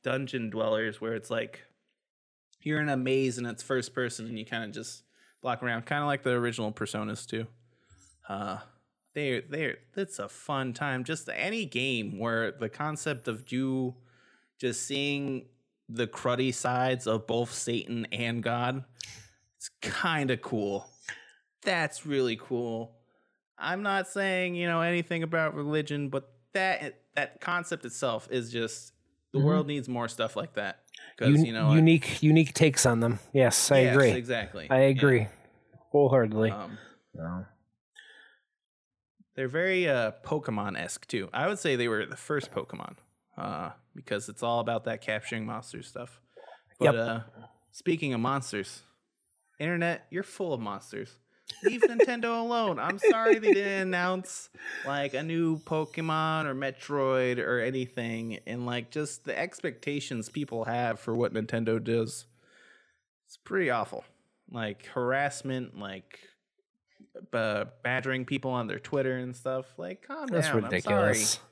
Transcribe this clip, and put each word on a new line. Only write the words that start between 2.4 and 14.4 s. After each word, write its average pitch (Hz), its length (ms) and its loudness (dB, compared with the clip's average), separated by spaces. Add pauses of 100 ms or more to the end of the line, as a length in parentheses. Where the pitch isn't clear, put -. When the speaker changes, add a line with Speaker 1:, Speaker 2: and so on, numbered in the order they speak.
Speaker 1:
you're 151 180 -2
in 151 80 -2
a 139 80 0
maze 131 420 0
and 120 80 -6
it's 107 160 -10
first 127 320 -4
person 120 320 -4
and 117 100 -8
you 110 80 -10
kinda 113 240 -6
just - 360 -12 (380)
walk 120 200 -2
around, 117 240 -2
kinda 147 200 0
like 143 180 0
the 131 80 2
original 117 400 0
Personas 107 540 -6
too. 113 200 -6 (840)
Uh, 98 300 -6 (560)
they're, 135 340 -2
they're, 147 280 -4 (200)
it's 196 220 -6
a 101 100 -8
fun 131 440 -4
time. 131 320 -4
Just 160 240 -6
any 208 360 -4
game 123 540 -2
where 113 320 0
the 113 180 -6
concept 147 600 -6
of 110 240 -8
you 131 420 -2 (640)